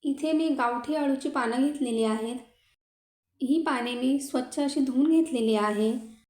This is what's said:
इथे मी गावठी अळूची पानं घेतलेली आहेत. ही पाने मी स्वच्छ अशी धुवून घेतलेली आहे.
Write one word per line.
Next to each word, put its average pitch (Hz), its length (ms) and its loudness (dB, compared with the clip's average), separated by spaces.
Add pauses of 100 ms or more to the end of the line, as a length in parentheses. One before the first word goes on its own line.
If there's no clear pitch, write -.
इथे 302 280 -2
मी 320 180 2
गावठी 247 460 -2
अळूची 277 340 0
पानं 247 280 -2
घेतलेली 262 460 0
आहेत. 220 320 -2 (1040)
ही 294 220 2
पाने 247 320 -2
मी 262 240 0
स्वच्छ - 400 -4
अशी 285 200 0
धुवून 262 300 2
घेतलेली 262 460 2
आहे. 214 420 2 (320)